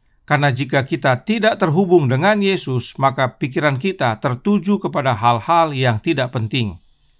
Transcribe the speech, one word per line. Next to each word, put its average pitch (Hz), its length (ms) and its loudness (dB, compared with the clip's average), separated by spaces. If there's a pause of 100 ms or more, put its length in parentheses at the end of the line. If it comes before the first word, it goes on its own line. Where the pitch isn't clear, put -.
(240)
karena 143 300 2
jika 135 340 -2
kita 135 400 -2
tidak 220 320 0
terhubung 175 480 4
dengan 180 320 2
Yesus, 175 560 -2
maka 135 400 0
pikiran 147 400 -2
kita 131 480 -2
tertuju 185 560 0
kepada 139 380 -2
hal-hal 143 580 2
yang 123 240 0
tidak 139 320 -2
penting. 110 480 -4 (400)